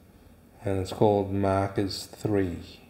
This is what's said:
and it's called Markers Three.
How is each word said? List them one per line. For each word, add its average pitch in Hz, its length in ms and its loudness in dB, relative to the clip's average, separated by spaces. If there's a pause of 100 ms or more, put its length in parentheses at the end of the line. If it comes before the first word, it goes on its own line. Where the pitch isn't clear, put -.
(640)
and 95 160 0
it's 92 140 -4
called 101 360 4
Markers 98 760 0
Three. 95 840 -2